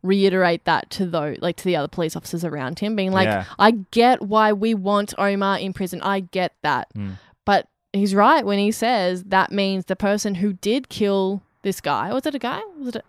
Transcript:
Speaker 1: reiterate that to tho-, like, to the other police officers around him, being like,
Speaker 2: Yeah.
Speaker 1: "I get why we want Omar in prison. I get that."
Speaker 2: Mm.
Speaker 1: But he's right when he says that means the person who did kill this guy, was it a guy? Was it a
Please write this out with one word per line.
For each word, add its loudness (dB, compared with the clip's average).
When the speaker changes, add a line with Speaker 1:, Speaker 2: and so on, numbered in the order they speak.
Speaker 1:
reiterate 2
that 0
to -4
tho-, -4
like, -2
to -16
the 0
other -2
police -4
officers -8
around -6
him, -4
being -2
like, 4
Speaker 2:
Yeah. -2
Speaker 1:
"I 6
get 4
why 2
we 0
want 0
Omar 0
in -6
prison. -6
I 0
get -4
that." -2
Speaker 2:
Mm. -8
Speaker 1:
But 2
he's 0
right 6
when 0
he 2
says 0
that 2
means -2
the -2
person 0
who 0
did -2
kill 0
this -4
guy, -2
was -4
it -4
a -6
guy? -6
Was -8
it -10
a -10